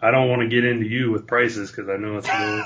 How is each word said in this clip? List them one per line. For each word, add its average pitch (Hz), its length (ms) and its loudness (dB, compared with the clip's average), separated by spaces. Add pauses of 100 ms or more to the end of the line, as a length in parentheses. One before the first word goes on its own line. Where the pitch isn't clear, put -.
I 113 100 4
don't 131 180 4
wanna 120 180 2
get 120 180 2
into 117 220 0
you 120 240 -2
with 104 160 -4
prices 113 440 0
'cause 98 180 -10
I 98 80 -2
know 104 200 -6
it's 98 120 -6
a 101 100 0
little, 107 260 -4